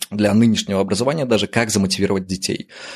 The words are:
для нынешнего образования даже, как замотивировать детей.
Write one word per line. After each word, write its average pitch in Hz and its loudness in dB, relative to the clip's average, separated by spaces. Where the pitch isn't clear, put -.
для 104 0
нынешнего 104 2
образования 120 -2
даже, 107 2
как 117 0
замотивировать 98 0
детей. - -6